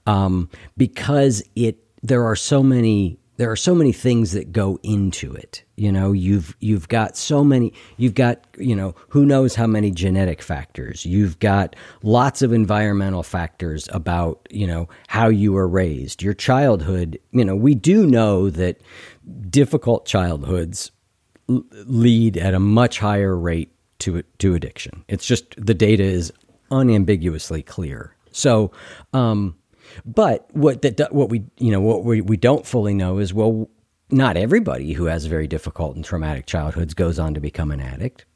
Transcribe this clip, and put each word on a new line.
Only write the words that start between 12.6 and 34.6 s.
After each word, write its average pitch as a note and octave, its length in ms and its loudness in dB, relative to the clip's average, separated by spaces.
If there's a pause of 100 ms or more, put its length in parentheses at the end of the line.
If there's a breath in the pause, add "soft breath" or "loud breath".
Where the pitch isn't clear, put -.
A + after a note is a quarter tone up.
factors E2 680 -8
about, E2+ 580 -4
you G2+ 180 -4
know, E2+ 200 -4 (200 loud breath)
how A2+ 200 0
you G#2 240 2
were F#2+ 160 2
raised, E2 540 -4
your G2 120 -2
childhood. F#2+ 840 0 (120)
You B2 120 2
know, F#2+ 120 0
we C3 200 4
do F#3+ 300 4
know G#2 460 4
that F2 300 -4 (680 loud breath)
difficult C3+ 560 2
childhoods F2 840 -4 (580)
l-, B2 220 0
lead A2+ 640 2
at F#2 160 0
a F#2 60 2
much G#2+ 400 2
higher G2+ 360 0
rate E2+ 380 -4 (260)
to, F2 220 -4 (160)
to F#2+ 160 2
addiction. - 560 -8
It's - 160 -6
just, - 320 -4
the G#2+ 160 0
data G2+ 300 4
is F2+ 280 -2 (400)
unambiguously F#2+ 920 0
clear. C#2 520 -12 (160)
So, A2 400 2 (400 loud breath)
um, G#2 460 -2 (480 loud breath)
but D3 480 0
what C#3+ 300 2
that B2+ 120 0
do-, D3 160 0
what C#3 180 0
we, A2 140 -4 (140)
you A#2+ 140 0
know, G2 100 2
what A2+ 240 0
we, A2+ 160 0
we G2+ 160 0
don't B2+ 280 2
fully G#2 280 -2
know F#2+ 240 -2
is, F#2+ 160 -4
well, A2 360 0 (420)
not C3 260 2
everybody F2+ 560 0